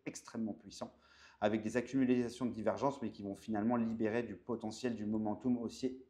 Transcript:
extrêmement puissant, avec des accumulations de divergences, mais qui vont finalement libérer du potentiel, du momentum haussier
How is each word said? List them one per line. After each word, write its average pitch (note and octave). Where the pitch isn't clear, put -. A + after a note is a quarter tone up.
extrêmement A2+
puissant, -
avec G#2+
des A2
accumulations B2
de A2
divergences, G#2+
mais G#2+
qui -
vont G2+
finalement A2
libérer A2+
du G#2
potentiel, A2+
du G#2+
momentum G#2+
haussier A#2+